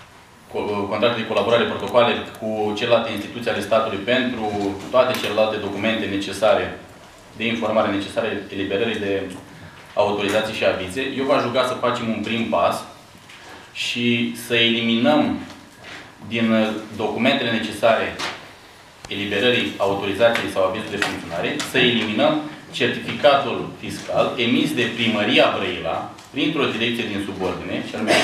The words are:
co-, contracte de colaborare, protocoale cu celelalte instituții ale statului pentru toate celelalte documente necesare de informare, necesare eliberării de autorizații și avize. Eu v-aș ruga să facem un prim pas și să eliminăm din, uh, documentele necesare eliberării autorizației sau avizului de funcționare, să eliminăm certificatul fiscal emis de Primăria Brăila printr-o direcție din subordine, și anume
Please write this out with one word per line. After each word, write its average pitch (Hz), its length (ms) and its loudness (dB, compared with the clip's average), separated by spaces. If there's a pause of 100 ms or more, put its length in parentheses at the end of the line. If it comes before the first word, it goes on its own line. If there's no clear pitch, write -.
(520)
co-, 101 400 -4
contracte 117 300 2
de 107 100 -6
colaborare, 107 420 2
protocoale 110 400 2 (260)
cu 110 100 -6 (280)
celelalte - 340 2
instituții 107 400 -6
ale 98 180 -4
statului 110 320 2 (120)
pentru 117 340 -2 (460)
toate 127 280 4
celelalte 110 360 0 (100)
documente 101 380 -2
necesare 98 600 2 (720)
de 110 80 -4
informare, 110 460 0
necesare 101 520 -4 (100)
eliberării 101 540 -2
de 98 60 0 (800)
autorizații 104 680 0
și 110 60 2
avize. 95 360 0 (160)
Eu 135 80 0
v-aș 135 180 4
ruga 120 220 2
să 127 200 -4
facem 120 240 0
un 101 140 -2
prim 113 260 -2
pas 85 260 2 (960)
și 117 640 0 (100)
să 120 100 0
eliminăm 117 840 4 (880)
din, 113 240 2
uh, 110 160 4 (300)
documentele 113 540 0
necesare 104 640 2 (920)
eliberării 101 680 0
autorizației 101 760 2
sau 95 100 2
avizului 98 340 -2
de - 80 0
funcționare, 95 500 -4 (160)
să 135 60 2
eliminăm 123 640 2 (300)
certificatul 120 1000 2 (100)
fiscal - 580 -2
emis 120 360 2
de 117 220 0
Primăria 113 600 2
Brăila 87 540 -4 (200)
printr-o 135 440 0
direcție 117 360 -2
din 98 140 -4
subordine, 92 640 -4
și - 80 -10
anume 110 160 0 (120)